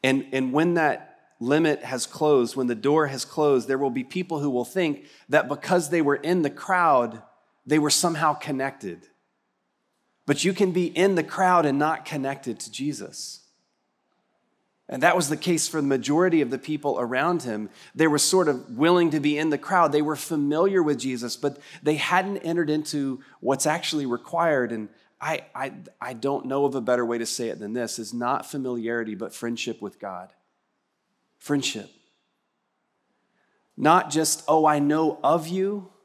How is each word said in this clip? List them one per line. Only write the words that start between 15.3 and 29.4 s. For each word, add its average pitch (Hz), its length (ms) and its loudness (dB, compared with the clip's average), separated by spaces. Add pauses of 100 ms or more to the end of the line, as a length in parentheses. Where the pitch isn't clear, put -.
case 165 320 -2
for 160 140 -4
the 143 60 0
majority 151 520 2
of 131 100 0
the 131 80 -4
people 147 400 -4
around 131 460 -2
him. 107 260 -6 (240)
They 160 140 4
were 147 120 4
sort 185 280 4
of 127 300 -2
willing 170 320 4
to 151 100 0
be 147 180 0
in 160 120 0
the 143 80 0
crowd. 170 340 2
They 151 100 2
were 151 140 -2
familiar 160 680 0
with 147 160 0
Jesus, 123 380 -6
but 139 220 -4 (260)
they 151 120 2
hadn't 185 420 0
entered 165 320 -2
into 147 520 -4 (200)
what's 135 240 0
actually 156 400 -2
required. 131 680 0
And 110 160 -6 (340)
I, 156 200 -4 (120)
I, 131 200 -8 (260)
I 123 140 -10
don't 139 320 -4
know 135 180 0
of 135 120 0
a 135 40 -2
better 123 260 2
way 117 120 -2
to 117 80 -4
say 113 240 -6
it - 100 -8
than 104 140 -12
this, 120 260 -6
is 110 140 -12
not 120 320 -4
familiarity, 117 680 -6
but 98 200 -12
friendship 117 460 -6